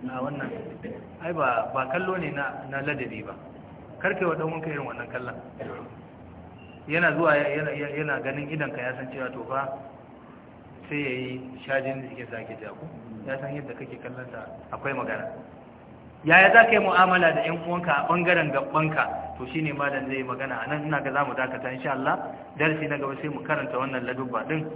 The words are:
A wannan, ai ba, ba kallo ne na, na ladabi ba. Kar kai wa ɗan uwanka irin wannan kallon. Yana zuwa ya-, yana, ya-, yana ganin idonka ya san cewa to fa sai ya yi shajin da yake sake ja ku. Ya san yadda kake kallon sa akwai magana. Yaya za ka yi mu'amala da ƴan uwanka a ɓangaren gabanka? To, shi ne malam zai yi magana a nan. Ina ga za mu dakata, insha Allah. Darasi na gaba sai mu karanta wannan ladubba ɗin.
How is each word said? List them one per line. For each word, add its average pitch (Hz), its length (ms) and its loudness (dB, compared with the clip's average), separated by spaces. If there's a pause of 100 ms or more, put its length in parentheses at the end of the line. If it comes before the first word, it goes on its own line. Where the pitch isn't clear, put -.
A 127 140 -6
wannan, 143 260 -4 (720)
ai 175 120 -2
ba, 127 400 2
ba 131 180 0
kallo 185 260 0
ne 156 140 -2
na, 139 380 -6
na 139 120 -4
ladabi 127 440 -4
ba. 95 100 -10 (640)
Kar 196 160 0
kai 190 100 0
wa 160 100 2
ɗan 156 120 -2
uwanka 160 220 -4
irin 143 160 -4
wannan 120 260 -8
kallon. 127 240 -6 (1500)
Yana 160 280 6
zuwa 156 200 8
ya-, 143 140 4
yana, 147 220 0
ya-, 143 180 -4
yana 143 320 -2
ganin 143 280 -4
idonka 139 320 -4
ya 127 140 -4
san 131 160 -10
cewa 131 200 -6
to 117 180 -10
fa 135 180 -2 (1200)
sai 151 160 -6
ya 139 60 -2
yi 127 560 -6
shajin 135 360 0
da 123 60 -10
yake 120 240 -10
sake 113 300 -10
ja 107 100 -10
ku. - 160 -12 (400)
Ya 135 120 -2
san 139 140 -6
yadda 147 200 -8
kake 127 260 -12
kallon 127 320 -10
sa 110 160 -10 (240)
akwai 135 220 -4
magana. 110 340 -4 (1000)
Yaya 185 260 12
za 226 140 12
ka 233 60 4
yi 214 80 8
mu'amala 180 520 8
da 165 140 2
ƴan 170 220 -2
uwanka 175 260 0
a 143 140 2
ɓangaren 170 440 4
gabanka? 139 560 2 (300)
To, 127 160 -6
shi 156 80 0
ne 151 100 0
malam 139 360 0
zai 131 100 -2
yi 131 60 -2
magana 127 360 -4
a 113 80 -4
nan. 147 180 -2
Ina 151 140 2
ga 139 140 -2
za 143 100 4
mu 127 120 -2
dakata, 127 360 -2
insha 131 200 -4
Allah. 139 260 2 (400)
Darasi 151 300 2
na 143 100 -2
gaba 139 240 -4
sai 151 80 -4
mu 139 140 -6
karanta 139 340 -2
wannan 131 260 -2
ladubba 123 460 -4
ɗin. 156 160 0 (100)